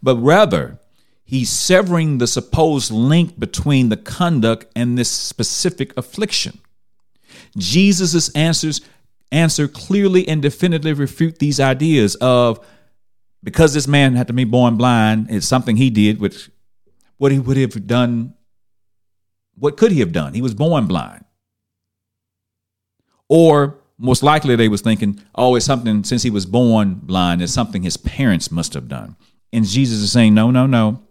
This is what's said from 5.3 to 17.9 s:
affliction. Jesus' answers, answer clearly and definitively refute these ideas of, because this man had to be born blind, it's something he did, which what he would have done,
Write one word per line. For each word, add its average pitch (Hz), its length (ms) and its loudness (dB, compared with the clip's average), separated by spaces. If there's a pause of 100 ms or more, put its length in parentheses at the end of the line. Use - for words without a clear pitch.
affliction. - 640 -8 (1000)
Jesus' 170 720 0
answers, 156 500 -2 (500)
answer 151 380 0
clearly 190 580 0
and 156 140 -2
definitively 156 540 -2
refute 147 440 -2
these 143 220 0
ideas 135 560 2
of, 123 480 0 (760)
because 156 320 2
this 139 140 -2
man 143 260 4
had 123 120 0
to 120 60 -8
be 127 120 0
born 120 320 2
blind, 110 520 2
it's 107 180 -4
something 123 300 0
he 131 140 2
did, 104 280 2
which - 320 -8 (680)
what 139 120 2
he 139 80 0
would 131 200 -2
have 113 280 -4
done, 120 460 -2 (1200)